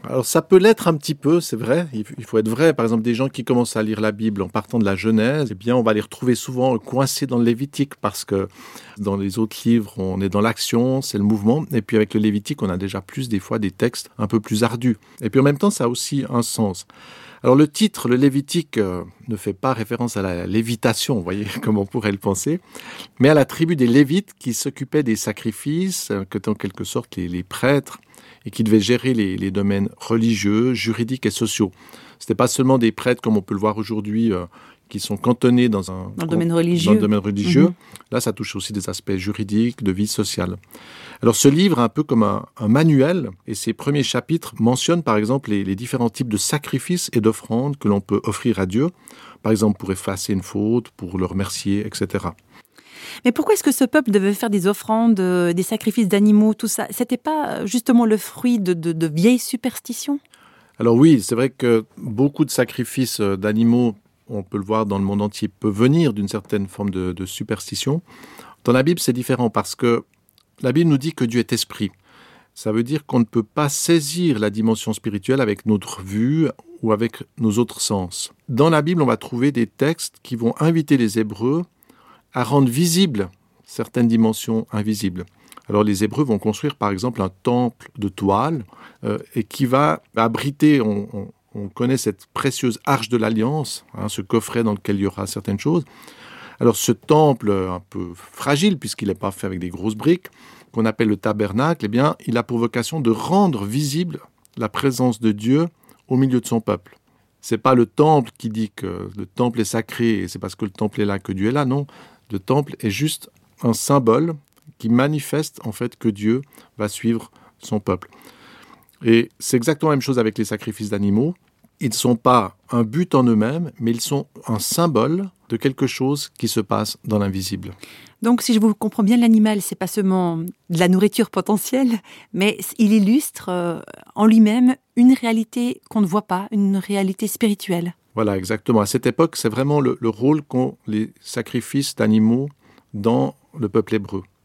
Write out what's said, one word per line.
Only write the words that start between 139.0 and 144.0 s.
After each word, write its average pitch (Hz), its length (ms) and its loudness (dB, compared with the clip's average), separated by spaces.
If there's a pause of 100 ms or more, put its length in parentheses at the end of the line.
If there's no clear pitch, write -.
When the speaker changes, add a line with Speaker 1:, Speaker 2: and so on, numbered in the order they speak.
Speaker 1:
époque, 160 300 0
c'est - 120 -2
vraiment 135 320 0
le, 123 200 0
le 117 80 0
rôle 131 340 0
qu'ont 131 340 -2 (120)
les 107 320 -2
sacrifices - 760 -4
d'animaux 110 540 2 (440)
dans 117 440 0 (200)
le 120 120 -4
peuple 110 260 0
hébreu. 98 300 -6 (200)